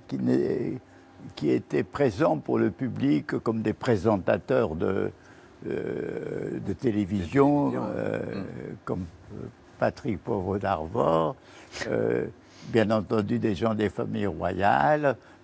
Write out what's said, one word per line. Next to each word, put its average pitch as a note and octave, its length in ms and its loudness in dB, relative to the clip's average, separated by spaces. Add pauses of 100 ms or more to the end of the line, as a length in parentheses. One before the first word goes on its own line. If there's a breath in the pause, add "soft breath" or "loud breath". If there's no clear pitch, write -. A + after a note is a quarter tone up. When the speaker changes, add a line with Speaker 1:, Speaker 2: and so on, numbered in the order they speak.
Speaker 1:
qui C3 120 -4
n'est, B2+ 600 0 (560 soft breath)
qui D3 140 -2
étaient C3 340 0
présents C#3+ 540 2
pour A#2+ 220 0
le A2+ 100 4
public C3 720 -2
comme A2+ 240 -2
des G#2+ 100 0
présentateurs G#2+ 1040 2
de, G2 360 0 (560 loud breath)
euh, - 920 -4
de G2+ 140 -4
télévision, G#2+ 960 2
Speaker 2:
De - 20 -2
télévision. A#2+ 240 -4
Speaker 1:
euh, - 240 -2
Speaker 2:
Mm. - 560 -8 (100)
Speaker 1:
comme, F#2+ 200 -4 (280)
euh, - 140 -10 (320)
Patrick A2+ 420 -2
Poivre G2+ 380 -2
d'Arvor, A#2 760 0 (520 loud breath)
euh, A#2 400 0 (400 loud breath)
bien A2 240 4
entendu A2 480 0
des G#2+ 160 0
gens A2+ 180 0
des G#2+ 160 2
familles G#2+ 360 -4
royales, G#2+ 880 2 (280 loud breath)